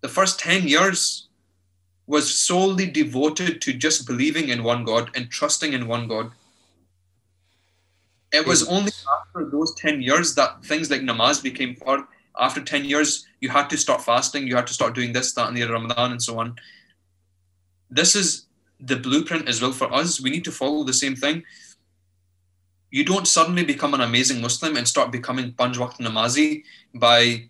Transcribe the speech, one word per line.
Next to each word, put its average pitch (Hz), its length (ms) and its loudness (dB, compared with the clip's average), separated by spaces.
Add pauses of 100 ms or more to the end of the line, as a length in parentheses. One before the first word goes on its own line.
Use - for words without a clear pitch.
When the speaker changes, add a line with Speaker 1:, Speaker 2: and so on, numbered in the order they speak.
Speaker 1:
The 139 80 -8
first 185 320 0
ten 175 260 2
years 170 600 2 (760)
was 147 280 2
solely 185 520 2
devoted 156 760 0
to 135 100 -2
just 135 340 0
believing 143 420 -2
in 120 160 -2
one 120 200 0
God 113 300 0
and 123 160 -6
trusting 151 420 -2
in 123 140 -4
one 117 220 -4
God. 113 240 -4 (2000)
It 156 140 4
was 165 160 4
Speaker 2:
Yes. 160 80 -2
Speaker 1:
only 202 220 0 (280)
after 156 300 -8
those 156 240 -2
ten 151 280 -2
years 156 320 2
that - 300 0
things 151 260 -2
like 135 120 0
namaz 127 400 2
became 127 340 -6
fard. 135 240 0 (400)
After 135 220 0
ten 139 220 -2
years, 147 420 0 (140)
you 127 100 -4
had 143 200 2
to 151 60 -2
start 135 260 0
fasting, 131 440 0
you 123 100 0
had 120 100 2
to - 80 -8
start 117 200 0
doing 120 180 -4
this, 123 220 -2
that, 120 120 0
and 120 100 -6
the 120 60 -2
other, 117 120 -2
Ramadan, 120 380 -2
and 120 100 -6
so 113 180 -4
on. 117 160 -6 (1300)
This 160 260 2
is 190 300 -2 (340)
the 131 160 -2
blueprint 151 520 -2
as 117 120 -2
well 127 120 0
for 127 200 -4
us. 160 280 0
We 131 100 -2
need 170 140 -4
to 170 60 -6
follow 147 320 -2
the 127 120 -2
same 135 200 0
thing. 147 300 -2 (1500)
You 139 140 2
don't 185 220 2
suddenly 175 380 4
become 143 300 0
an 135 80 2
amazing 120 400 2
Muslim 151 340 -2
and 123 100 0
start 123 240 2
becoming 123 420 -6
Panj 123 240 0
Waqt 123 220 -6
Namazi 123 640 0 (320)
by 120 560 4